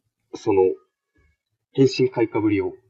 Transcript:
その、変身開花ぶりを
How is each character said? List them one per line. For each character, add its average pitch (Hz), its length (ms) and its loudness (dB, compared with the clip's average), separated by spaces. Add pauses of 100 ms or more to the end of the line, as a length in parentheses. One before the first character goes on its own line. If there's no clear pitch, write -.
(340)
そ - 180 -6
の、 95 100 2 (1080)
変 135 140 2 (100)
身 127 140 0
開 117 180 -2
花 - 120 -4
ぶ 107 100 0
り 101 100 0
を 92 120 -6 (180)